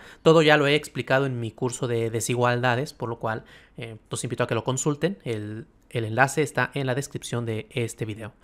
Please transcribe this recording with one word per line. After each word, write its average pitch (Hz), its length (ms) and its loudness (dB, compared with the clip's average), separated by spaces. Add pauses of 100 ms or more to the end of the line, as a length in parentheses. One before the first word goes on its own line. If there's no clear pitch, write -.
(220)
todo 160 200 8
ya 151 140 8
lo 147 100 4
he 143 80 4
explicado 139 520 0
en 127 120 -4
mi 113 140 -6
curso 123 340 -4
de 117 240 -2
desigualdades, 120 840 0
por 120 160 -8
lo 117 100 -8
cual, 113 260 -6 (320)
eh, 113 220 -12 (120)
los - 140 -6
invito 120 180 -4
a - 60 0
que 117 80 0
lo 110 80 -2
consulten. 147 580 -2
El, 107 440 -8 (240)
el 117 140 -4
enlace 123 380 2
está - 320 -2
en 139 120 -4
la 123 80 -2
descripción 120 520 -6
de 110 240 -6
este 117 340 -4
video. 107 280 -8 (120)